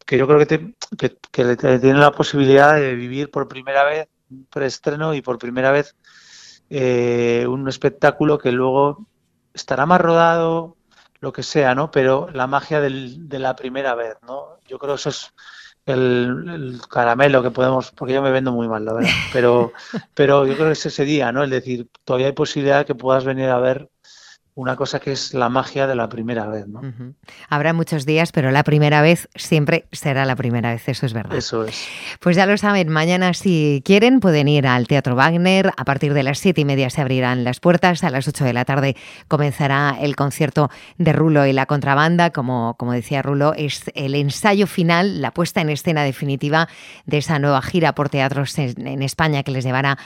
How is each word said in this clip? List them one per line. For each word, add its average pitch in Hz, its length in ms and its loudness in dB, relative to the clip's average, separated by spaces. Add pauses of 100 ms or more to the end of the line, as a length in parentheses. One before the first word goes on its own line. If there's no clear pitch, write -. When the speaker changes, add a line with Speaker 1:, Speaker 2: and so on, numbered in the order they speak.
Speaker 1:
que 127 120 0
yo 135 100 2
creo 151 120 6
que 151 60 6
te-, 160 300 -4 (220)
que, - 200 -4 (140)
que 131 140 -2
le-, 120 120 2
te-, 131 220 2
tiene 135 200 4
la 147 120 8
posibilidad 143 640 6
de 135 200 0
vivir 127 360 -8
por 135 160 -4
primera 135 380 -2
vez 151 220 -4 (220)
un 131 200 -20
preestreno 151 640 -4
y 139 80 -4
por 120 160 -6
primera 127 340 -2
vez, 143 240 -2 (760)
eh, 120 800 0
un 135 180 -6
espectáculo 147 680 0
que 131 140 -2
luego 135 540 0 (480)
estará 135 320 -4
más 180 160 4
rodado, 165 760 2 (420)
lo 135 140 -8
que 135 100 -10
sea, 131 320 2
¿no? 151 160 -2
Pero 135 420 2
la 131 140 -4
magia 143 340 -2
del, 135 480 -6
de 139 100 -10
la 131 160 -4
primera 131 380 -6
vez, 117 220 -6 (100)
¿no? 143 320 -14 (100)
Yo 131 120 -14
creo 143 160 -6
que 131 60 -8
eso 151 80 -6
es - 240 -12 (520)
el, 127 640 0
el 131 400 -12
caramelo 127 540 2
que 123 80 -2
podemos, 127 400 -2
porque 127 220 -6
yo 135 100 0
me 135 80 0
vendo 131 200 0
muy 117 160 -2
mal, 110 180 -6
la 110 80 -6
verdad, 165 160 -2 (220)
pero, 120 400 2 (220)
Speaker 2:
<laughs> - 220 -10
Speaker 1:
pero 139 320 4
yo 135 80 -2
creo 156 120 0
que 156 60 2
es - 140 -6
ese 143 180 -4
día, 139 260 0
¿no? 135 120 -2
El 139 80 -2
decir, 123 360 -4 (180)
todavía 131 220 0
hay 139 60 -2
posibilidad 143 520 0
que 139 100 -4
puedas 131 300 0
venir 131 240 -2
a 123 100 0
ver 131 300 -2 (640)
una 127 220 -6
cosa 139 240 -4
que 139 140 -6
es - 200 -8
la 123 140 0
magia 135 400 -2
de 131 80 -2
la 113 140 -4
primera 113 360 -6
vez, 107 220 -10
¿no? 107 140 -16
Speaker 2:
Ujú. 127 340 -14 (340)
Habrá 151 220 0
muchos 160 340 -4
días, 156 280 0
pero 135 180 2
la 143 140 2
primera 151 360 4
vez 165 320 4
siempre 160 600 0
será 135 320 -2
la 131 100 0
primera 120 380 -2
vez, 117 160 -6
eso 131 160 -4
es 113 80 -4
verdad. 113 240 -6
Speaker 1:
Eso 113 260 -4
es. - 240 -8 (320)
Speaker 2:
Pues 175 160 2
ya 190 100 4
lo 202 120 2
saben, 196 320 0
mañana 175 440 2
si 151 520 2
quieren 233 340 6
pueden 151 300 4
ir 143 180 4
al 123 200 2
Teatro 135 280 0
Wagner, 175 640 4
a 131 80 -8
partir 139 280 0
de 143 100 2
las 135 160 -2
siete 175 220 2
y 143 40 0
media 135 240 0
se - 100 -4
abrirán 127 460 0
las 123 160 -4
puertas, 175 420 2
a 170 60 0
las 131 180 -2
ocho 147 160 -4
de 123 80 2
la 120 140 -2
tarde 139 320 0 (320)
comenzará 143 720 0
el 143 160 -2
concierto 143 520 0 (280)
de 156 160 2
Rulo 151 340 4
y 135 60 2
la 135 120 0
Contrabanda, 151 680 2
como, 120 460 -4
como 123 140 -6
decía 123 300 -4
Rulo, 143 340 0
es 147 300 -6 (100)
el 139 200 -4
ensayo 190 520 0
final, 175 540 0
la 120 100 -4
puesta 175 300 -2
en 156 80 -2
escena 147 340 -2
definitiva 143 640 -2 (380)
de 147 140 -2
esa 147 200 -2
nueva 139 220 2
gira 160 340 0
por 139 140 -2
teatros 135 500 -2
en, 127 260 -4
en 135 160 -6
España 139 420 0
que 143 80 -6
les 127 120 -4
llevará 135 420 0